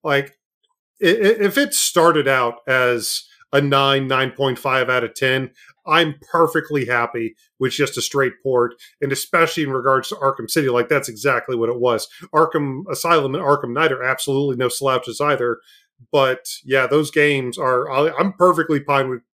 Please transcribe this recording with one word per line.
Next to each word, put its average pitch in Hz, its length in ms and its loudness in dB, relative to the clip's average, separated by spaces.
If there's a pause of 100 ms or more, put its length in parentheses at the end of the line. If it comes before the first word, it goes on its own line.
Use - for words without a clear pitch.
like, 143 320 -2 (640)
i-, 196 40 2
i-, 214 340 4
if 202 160 0
it 285 160 2
started 156 560 2
out 123 280 0 (120)
as 123 560 0 (260)
a 139 120 2
nine, 139 460 2
nine 131 240 0
point 135 260 -2
five 131 320 0
out 123 140 0
of 110 100 -10
ten, 131 360 -2 (360)
I'm 160 300 2 (140)
perfectly 156 540 0
happy 120 500 -4 (240)
with 127 140 -2
just - 240 -2
a 120 60 -4
straight 135 400 -2
port, 120 320 0 (260)
and 143 100 -4
especially 165 540 0
in 139 60 -4
regards 131 400 0
to 202 60 -8
Arkham 131 320 -4
City, 143 200 0
like, 120 220 0
that's 143 180 0
exactly 123 480 -2
what 113 140 0
it 123 100 -6
was. 120 260 0 (280)
Arkham 151 560 0
Asylum 147 440 0
and 180 80 -4
Arkham 143 300 0
Knight 151 180 0
are 127 140 -4
absolutely 135 520 -2
no 123 120 -2
slouches 127 520 -2
either, 127 380 0 (540)
but 131 340 2 (180)
yeah, 131 220 2
those 147 240 0
games 139 480 0
are, 131 320 -2
I, 143 260 0
I'm 190 180 -2
perfectly 160 500 2
fine 135 240 0
with, 127 120 -6 (140)